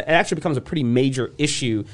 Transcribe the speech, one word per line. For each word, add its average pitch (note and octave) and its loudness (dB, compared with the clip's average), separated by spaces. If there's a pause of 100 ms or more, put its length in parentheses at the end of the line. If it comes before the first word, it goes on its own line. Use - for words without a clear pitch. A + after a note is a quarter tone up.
actually E3+ 2
becomes D#3 -2
a A#2+ -4
pretty D#3 -4
major B2+ 2
issue, B2 -2